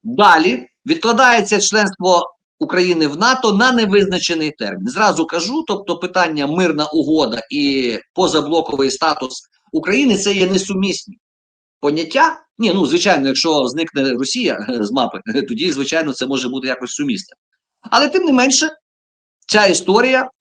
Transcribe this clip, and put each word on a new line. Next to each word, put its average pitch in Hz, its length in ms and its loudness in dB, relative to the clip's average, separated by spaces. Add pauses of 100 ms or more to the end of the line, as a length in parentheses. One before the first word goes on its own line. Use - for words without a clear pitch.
Далі 160 640 4 (180)
відкладається 233 760 2
членство 185 720 0 (240)
України 170 480 0
в 143 100 -4
нато 240 360 2
на 240 180 4
невизначений 185 800 0
термін. 98 360 -8
Зразу 160 380 0
кажу: 208 420 -4
тобто 185 300 -4
питання 165 500 -2
мирна 156 380 0
угода 143 560 0 (100)
і 135 420 0 (200)
позаблоковий 147 760 0
статус 131 520 -4 (280)
України — 208 460 0
це 202 160 -2
є 180 140 2
несумісні 190 680 -4 (640)
поняття. 165 600 0 (160)
Ні, 214 160 2
ну, 185 120 2
звичайно, 160 420 2
якщо 135 400 0
зникне 135 460 -2
Росія 135 540 -4
<laughs> 120 140 -4
з 101 100 -2
мапи, 127 280 -2 (280)
тоді, 143 240 -2
звичайно, 139 420 -4
це 127 140 -6
може 127 220 -4
бути 131 180 -6
якось 127 240 -8
сумісне. 131 440 -6 (460)
Але, 277 280 2
тим 359 140 0
не 302 100 2
менше, 269 360 2 (800)
ця 208 180 4
історія — 240 640 2 (120)